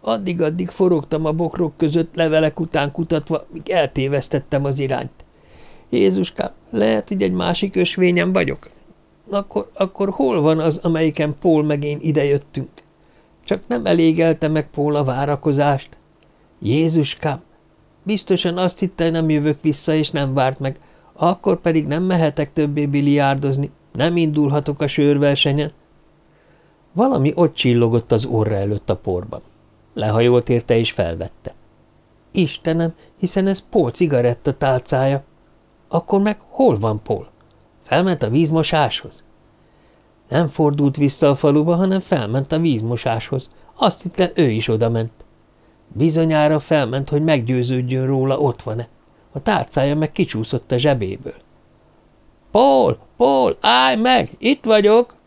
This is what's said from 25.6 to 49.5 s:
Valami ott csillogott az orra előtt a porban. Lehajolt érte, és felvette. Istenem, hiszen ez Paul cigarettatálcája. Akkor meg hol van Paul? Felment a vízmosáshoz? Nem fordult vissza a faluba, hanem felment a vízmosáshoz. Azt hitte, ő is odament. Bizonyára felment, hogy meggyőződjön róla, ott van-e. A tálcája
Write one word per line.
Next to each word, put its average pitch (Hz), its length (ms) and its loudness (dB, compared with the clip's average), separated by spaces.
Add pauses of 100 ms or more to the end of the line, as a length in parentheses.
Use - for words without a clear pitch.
Valami 170 420 0
ott 170 200 2
csillogott 120 580 2
az 117 120 0
orra 107 300 -2
előtt 101 360 -4
a 92 60 0
porban. - 460 -8 (520)
Lehajolt 117 540 2
érte, 120 280 2
és 113 160 0
felvette. 87 640 -8 (800)
Istenem, 165 600 -2 (240)
hiszen 190 280 -2
ez 196 240 -4
Paul 165 200 2
cigarettatálcája. 135 1300 0 (640)
Akkor 196 320 0
meg 208 280 -2
hol 208 300 2
van 107 240 -2
Paul? - 260 -6 (540)
Felment 175 400 0
a 110 80 -2
vízmosáshoz? 156 920 0 (1040)
Nem 151 200 0
fordult 143 480 0
vissza 143 340 2
a 139 40 2
faluba, 151 400 2
hanem 190 260 0
felment 135 520 -2
a 156 60 0
vízmosáshoz. 120 920 -2 (240)
Azt - 280 -2
hitte, 180 320 -2
ő 147 160 2
is 110 180 -4
odament. 113 440 0 (760)
Bizonyára 156 720 2
felment, 139 500 -2
hogy 147 140 0
meggyőződjön 127 840 0
róla, 135 320 0
ott 139 240 -2
van-e. 117 260 -8 (440)
A 143 80 -8
tálcája 147 560 0